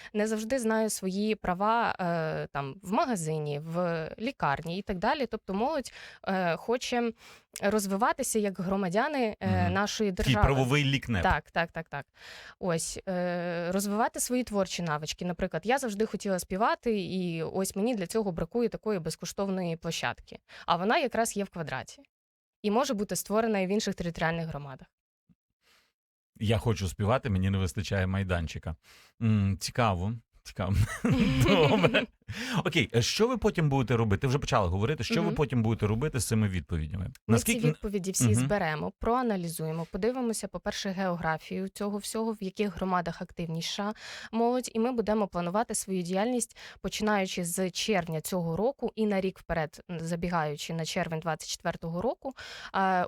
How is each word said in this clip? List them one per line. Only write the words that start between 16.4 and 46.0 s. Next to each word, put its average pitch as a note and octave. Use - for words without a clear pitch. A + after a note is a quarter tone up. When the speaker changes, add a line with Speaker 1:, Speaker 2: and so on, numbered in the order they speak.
Speaker 1:
і F3
ось F#3+
мені A3+
для F#3
цього G#3
бракує G#3+
такої G3+
безкоштовної F3
площадки. -
А E3+
вона G#3
якраз A#3
є G3+
в F#3
«Квадраті». C#3
І G#3
може C4
бути G3
створена G#3+
і F#3
в F3+
інших G3+
територіальних E3
громадах. C#3+
Speaker 2:
Я A2
хочу G2
співати, G#2+
мені F#2+
не G2
вистачає F#2+
майданчика. F2+
М, G2+
цікаво. G2+
Цікаво. F#2+
<laughs> A3+
Добре. F#3+
Speaker 1:
<laughs> A3+
Speaker 2:
Окей, E3
е, A2+
що G#3+
ви B3+
потім F3+
будете C3+
робити? A2
Ти C#3
вже B2+
почала A2
говорити, G#2+
що A3+
ви E3
Speaker 1:
Мгм. D#3+
Speaker 2:
потім C3+
будете A2
робити A2+
з -
цими A2
відповідями? E2+
Speaker 1:
Ми -
Speaker 2:
Наскільки A3+
Speaker 1:
ці A3
відповіді G3
всі -
Speaker 2:
Мгм. G#2
Speaker 1:
зберемо, D#3
проаналізуємо, E3+
подивимося, A3+
по-перше, -
географію F3+
цього G3+
всього, A3+
в G#3
яких F#3+
громадах F3+
активніша F3
молодь, A#3+
і -
ми A#3+
будемо G#3+
планувати F3+
свою F#3+